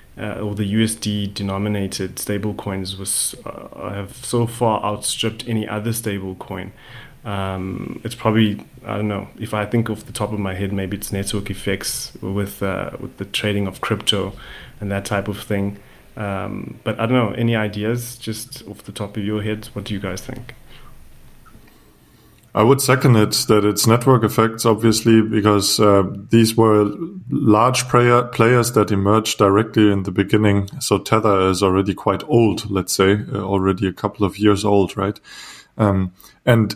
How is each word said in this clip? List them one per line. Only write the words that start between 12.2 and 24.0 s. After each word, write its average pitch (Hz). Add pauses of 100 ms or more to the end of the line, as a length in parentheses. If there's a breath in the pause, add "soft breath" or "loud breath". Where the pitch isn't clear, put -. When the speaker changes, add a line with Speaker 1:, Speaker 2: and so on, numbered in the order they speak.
Speaker 1:
with, 98
uh, 95
with -
the 98
trading 104
of 92
crypto 98 (480 loud breath)
and 101
that 98
type 101
of 98
thing. 101 (380 soft breath)
Um, 98
but 110
I 113
don't 127
know, 110
any 117
ideas 107
just -
off 98
the 101
top 101
of 104
your 104
heads? 107
What 98
do 107
you 98
guys 92
think? - (2000 soft breath)
Speaker 2:
I 104
would 131
second 131
it 107 (160)
that 104
it's 104
network 123